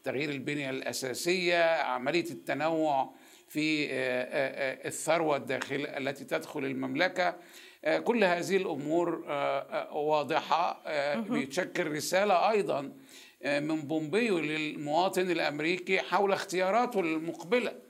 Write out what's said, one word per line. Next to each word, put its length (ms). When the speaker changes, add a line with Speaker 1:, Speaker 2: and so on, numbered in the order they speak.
Speaker 1:
تغيير 260
البنية 400
الأساسية، 1120
عملية 500
التنوع 800
في، 380
آه، 80
آه، 880
آه، 40
الثروة 500
الداخل 480
التي 400
تدخل 400
المملكة. 720
آه، 140
كل 240
هذه 340
الأمور، 720
آه، 320
آه، 340
واضحة، 920
آه، 280
Speaker 2:
مهم. 260
Speaker 1:
بتشكل 500
رسالة 600
أيضا، 420
آه، 160
من 220
بومبيو 580
للمواطن 920
الأمريكي 680
حول 340
اختياراته 680
المقبلة. 760